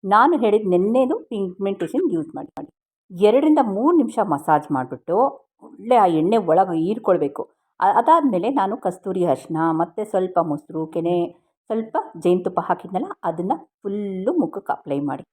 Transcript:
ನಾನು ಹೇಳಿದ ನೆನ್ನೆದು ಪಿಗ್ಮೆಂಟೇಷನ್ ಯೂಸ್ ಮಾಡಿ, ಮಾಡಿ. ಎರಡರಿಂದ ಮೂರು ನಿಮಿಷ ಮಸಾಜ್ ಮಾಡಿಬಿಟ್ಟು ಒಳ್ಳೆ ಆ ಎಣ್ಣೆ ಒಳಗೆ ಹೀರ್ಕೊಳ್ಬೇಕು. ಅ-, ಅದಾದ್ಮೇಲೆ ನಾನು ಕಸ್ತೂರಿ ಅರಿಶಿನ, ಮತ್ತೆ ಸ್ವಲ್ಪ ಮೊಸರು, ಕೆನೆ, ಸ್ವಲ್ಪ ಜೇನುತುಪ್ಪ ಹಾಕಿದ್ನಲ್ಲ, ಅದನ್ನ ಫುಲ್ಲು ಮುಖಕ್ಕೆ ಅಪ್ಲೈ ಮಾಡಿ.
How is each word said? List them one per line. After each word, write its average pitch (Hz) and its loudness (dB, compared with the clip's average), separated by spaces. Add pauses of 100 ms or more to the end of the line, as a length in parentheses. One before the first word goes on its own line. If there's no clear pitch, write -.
ನಾನು 226 4
ಹೇಳಿದ 214 2
ನೆನ್ನೆದು 247 2 (120)
ಪಿಗ್ಮೆಂಟೇಷನ್ 196 -4
ಯೂಸ್ 160 -4
ಮಾಡಿ, - -12
ಮಾಡಿ. - -16 (400)
ಎರಡರಿಂದ 254 4 (160)
ಮೂರು 294 2
ನಿಮಿಷ 240 2 (160)
ಮಸಾಜ್ 151 0
ಮಾಡಿಬಿಟ್ಟು 131 -4 (460)
ಒಳ್ಳೆ 233 0
ಆ 208 6 (140)
ಎಣ್ಣೆ 208 2 (120)
ಒಳಗೆ 180 2
ಹೀರ್ಕೊಳ್ಬೇಕು. 170 0 (380)
ಅ-, 196 2
ಅದಾದ್ಮೇಲೆ 240 2 (120)
ನಾನು 196 -2 (100)
ಕಸ್ತೂರಿ 185 -4 (100)
ಅರಿಶಿನ, 160 -4 (220)
ಮತ್ತೆ 165 -4
ಸ್ವಲ್ಪ 185 -2 (120)
ಮೊಸರು, 160 -6 (120)
ಕೆನೆ, 170 0 (540)
ಸ್ವಲ್ಪ 226 -4 (260)
ಜೇನುತುಪ್ಪ 180 0
ಹಾಕಿದ್ನಲ್ಲ, 185 -6 (160)
ಅದನ್ನ 175 -4 (300)
ಫುಲ್ಲು 202 -6
ಮುಖಕ್ಕೆ 196 -6
ಅಪ್ಲೈ 143 -6
ಮಾಡಿ. 143 -6